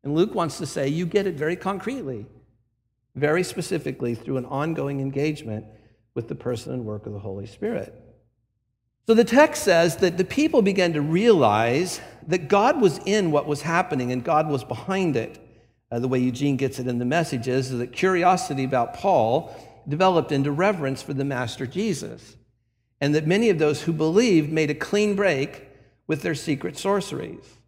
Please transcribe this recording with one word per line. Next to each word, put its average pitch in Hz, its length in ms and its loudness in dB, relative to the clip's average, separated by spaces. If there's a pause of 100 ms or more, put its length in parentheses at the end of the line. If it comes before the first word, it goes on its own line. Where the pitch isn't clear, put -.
And 143 120 -2
Luke 202 200 2
wants 170 240 -2
to 170 60 -6
say, 139 220 -4
you 160 180 -2
get 196 220 0
it 170 80 -4
very 156 200 -2
concretely, 190 680 -6 (920)
very 151 280 0
specifically 143 720 -4
through 135 220 -6
an 123 80 -4
ongoing 143 560 -4
engagement 135 640 -4 (480)
with 113 140 -6
the - 80 -8
person 123 380 -6
and 123 120 -6
work 107 200 -10
of 107 80 -10
the 101 60 -10
Holy 98 260 -10
Spirit. - 480 -8 (1120)
So 226 60 6
the 226 100 8
text 294 400 4
says 170 340 4
that 175 200 2
the 185 60 0
people 294 380 2
began 190 320 2
to 151 80 0
realize 151 1000 4 (280)
that 165 200 -2
God 233 320 4
was 180 260 4
in 196 260 2
what 147 160 2
was 147 140 -2
happening 156 500 0
and 127 120 -4
God 156 240 2
was 139 160 -2
behind 175 520 -2
it. - 240 -4 (520)
Uh, 120 60 -4
the 123 100 -2
way 127 120 0
Eugene 127 360 0
gets 135 220 -2
it 127 100 -4
in 120 120 -2
the 123 60 -2
Message 139 420 0
is 131 240 0
that 123 200 -4
curiosity 175 720 2
about 127 300 0
Paul 143 600 2 (340)
developed 165 440 2
into 139 200 0
reverence 156 500 0
for 151 140 -8
the 139 100 -2
Master 127 400 -4
Jesus, 170 720 -6 (640)
and 147 140 2
that 156 100 0
many 208 240 4
of 170 80 4
those 147 240 2
who 170 100 -2
believed 160 600 4
made 156 180 0
a 147 60 -2
clean 208 400 0
break 170 520 -2 (380)
with 156 160 -4
their 170 140 -2
secret 143 420 -6
sorceries. - 800 -6 (100)